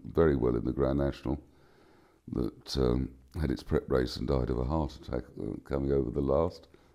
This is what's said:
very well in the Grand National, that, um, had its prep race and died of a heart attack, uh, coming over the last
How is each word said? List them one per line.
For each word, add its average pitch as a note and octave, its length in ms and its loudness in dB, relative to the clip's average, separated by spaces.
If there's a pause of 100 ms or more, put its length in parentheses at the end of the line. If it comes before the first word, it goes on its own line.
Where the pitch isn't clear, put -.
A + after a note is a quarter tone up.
(120)
very D#2+ 240 6
well A#1+ 200 2
in A#1 100 -2
the B1 80 0
Grand C#2 260 2
National, C#2 420 -2 (920)
that, - 440 -4
um, B1+ 320 2 (320)
had D2 80 0
its - 140 -2
prep - 260 0
race B1+ 280 0
and B1 100 -4
died C2 240 0
of A#1+ 80 -2
a B1 40 0
heart D2+ 320 -2
attack, - 280 -6 (180)
uh, G#1 140 -6 (100)
coming C2+ 260 -2
over C2+ 200 0
the C#2+ 100 -2
last C#2+ 460 0 (280)